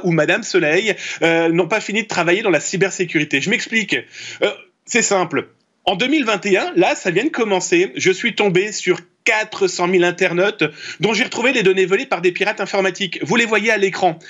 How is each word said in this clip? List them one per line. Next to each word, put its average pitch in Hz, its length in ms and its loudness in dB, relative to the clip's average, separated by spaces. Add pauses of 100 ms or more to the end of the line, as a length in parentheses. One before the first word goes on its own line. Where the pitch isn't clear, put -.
ou 180 60 2
Madame 165 300 2
Soleil, 180 540 0 (260)
euh, 165 280 4
n'ont 170 180 2
pas 208 140 0
fini 214 220 -2
de 220 40 -18
travailler 180 360 0
dans 220 60 0
la 156 120 4
cybersécurité. 165 800 -2
Je 135 80 -4
m'explique. 220 480 -2 (440)
Euh, 208 100 2 (340)
c'est 185 160 0
simple. 175 480 0 (340)
En 190 140 0
deux 233 100 0
mille 294 160 2
vingt 208 220 -2
et 202 120 2
un, 359 200 -2
là, 226 180 4
ça - 160 -4
vient 190 140 0
de 320 40 0
commencer, 190 680 0
je 143 120 0
suis 190 260 -2
tombé 202 360 2
sur - 300 -2 (240)
quatre 214 420 0
cent 175 200 -2
mille 180 160 4
internautes 175 600 0 (360)
dont 208 140 2
j'ai 233 120 0
retrouvé 233 260 0
les 269 100 0
données 190 240 4
volées 202 200 0
par 180 160 -4
des 185 100 2
pirates 196 300 -2
informatiques. 190 600 -2
Vous 143 120 0
les 233 100 2
voyez 214 260 0
à 220 60 2
l'écran. 190 400 0 (120)